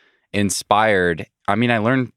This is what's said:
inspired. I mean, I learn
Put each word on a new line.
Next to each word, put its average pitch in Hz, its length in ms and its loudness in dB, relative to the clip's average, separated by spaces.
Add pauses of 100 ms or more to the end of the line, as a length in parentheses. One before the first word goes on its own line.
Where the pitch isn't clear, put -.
(320)
inspired. 101 960 0 (200)
I 101 80 0
mean, 120 160 0
I 117 80 0
learn 123 380 -2